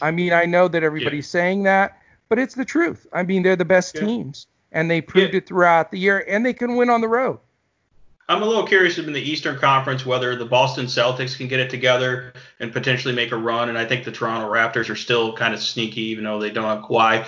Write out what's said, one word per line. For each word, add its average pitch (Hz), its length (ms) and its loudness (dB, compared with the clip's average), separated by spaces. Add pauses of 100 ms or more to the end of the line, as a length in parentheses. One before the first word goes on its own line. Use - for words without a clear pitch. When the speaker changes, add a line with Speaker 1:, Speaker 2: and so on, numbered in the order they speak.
Speaker 1:
I 156 100 0
mean, 175 220 0
I 170 120 4
know 175 220 4
that 165 160 0
everybody's 151 440 -2
Speaker 2:
Yeah. 175 120 -2
Speaker 1:
saying 190 240 0
that, 196 380 2 (260)
but 220 100 2
it's 262 160 -2
the 254 120 -6
truth. - 480 -2
I 180 100 -2
mean, 185 200 0
they're 185 120 4
the 175 100 0
best 180 300 2
Speaker 2:
Yeah. 156 60 -4
Speaker 1:
teams, 208 460 -6 (260)
and 165 180 0
they 165 80 2
proved 185 340 2
Speaker 2:
Yeah. 185 40 2
Speaker 1:
it 175 100 -2
throughout 170 420 4
the 196 100 -8
year, 196 280 0
and 208 180 0
they 247 80 0
can 240 220 -4
win 247 140 2
on 233 100 4
the 226 80 0
road. 226 320 -2 (920)
Speaker 2:
I'm 190 140 2
a - 20 0
little 220 220 0
curious 180 300 4
in 151 160 -6
the 139 80 -4
Eastern 147 360 -4
Conference 135 480 2
whether 127 300 0
the 120 80 -8
Boston 127 440 2
Celtics 127 500 -2
can 131 100 -8
get 131 140 0
it 127 80 -2
together 127 640 0 (260)
and 117 140 -8
potentially 127 420 -2
make 120 160 -2
a 120 60 -4
run. 117 320 -2
And 117 80 -6
I 113 80 -2
think 123 180 -4
the 113 80 -10
Toronto 113 400 -4
Raptors 113 380 0
are 107 80 -6
still 117 340 0
kind 113 220 -2
of 101 80 -8
sneaky, 113 400 -6
even 110 240 -6
though 107 120 -4
they 107 120 -4
don't 110 160 -4
have 107 180 -4
Kawhi. 113 440 2